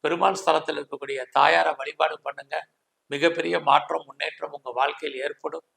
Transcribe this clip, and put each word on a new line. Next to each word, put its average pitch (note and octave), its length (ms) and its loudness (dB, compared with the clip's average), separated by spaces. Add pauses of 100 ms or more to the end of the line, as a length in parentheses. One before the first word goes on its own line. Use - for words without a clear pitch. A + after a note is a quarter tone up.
பெருமாள் F#3 380 0
ஸ்தலத்தில் D#3 380 0
இருக்கக்கூடிய C#3 400 -8 (100)
தாயாரை D#3+ 460 6
வழிபாடு D#3 460 -2
பண்ணுங்க. C#3 340 -8 (560)
மிகப்பெரிய E3+ 480 0
மாற்றம், D#3 460 2
முன்னேற்றம் C#3+ 520 -10
உங்க B2+ 140 -12
வாழ்க்கையில் C#3 500 -4
ஏற்படும். D3 440 -8 (120)